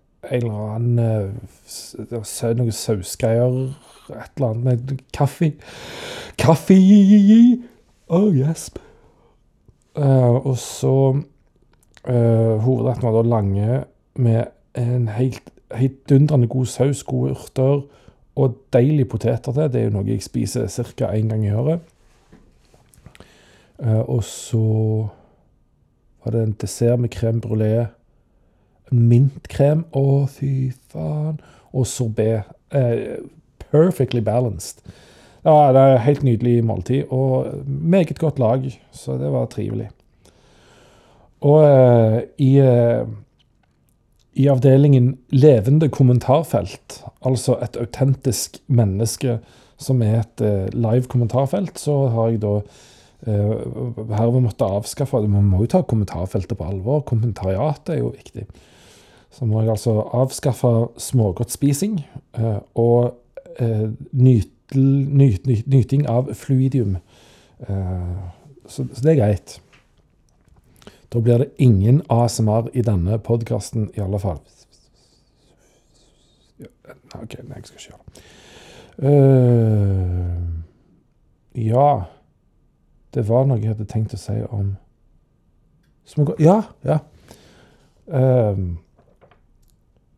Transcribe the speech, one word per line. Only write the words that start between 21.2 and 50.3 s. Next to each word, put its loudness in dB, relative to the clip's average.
gang -2
i -2
året. -2
Eh, 0
og -2
så -2
var -6
det -2
en -4
dessert -2
med -4
crème -4
brûlée, -2
mintkrem, 2
å, 0
fy -6
faen, -6
og -2
sorbet. -2
Eh, -2
perfectly 2
balanced. -4
Ja, 6
det 6
er 6
et 0
helt 0
nydelig 2
måltid, -4
og -4
meget 0
godt -2
lag, 0
så -10
det -4
var -4
trivelig. -8
Og, 6
eh, 6
i, 4
eh, 4
i 2
avdelingen 4
levende 4
kommentarfelt, 0
altså 0
et -12
autentisk -4
menneske -2
som -2
er 2
et, -10